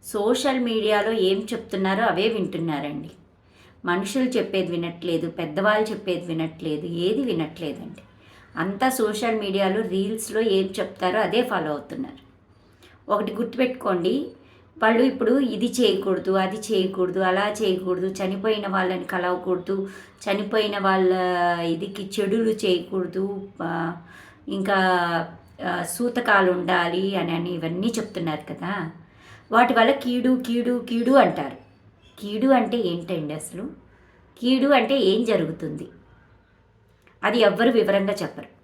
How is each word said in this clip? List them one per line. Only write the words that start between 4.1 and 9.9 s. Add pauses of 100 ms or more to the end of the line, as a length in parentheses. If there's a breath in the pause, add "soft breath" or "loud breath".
చెప్పేది
వినట్లేదు,
పెద్దవాళ్ళు
చెప్పేది
వినట్లేదు,
ఏది
వినట్లేదండి. (560 loud breath)
అంతా
సోషల్
మీడియాలో,
రీల్స్లో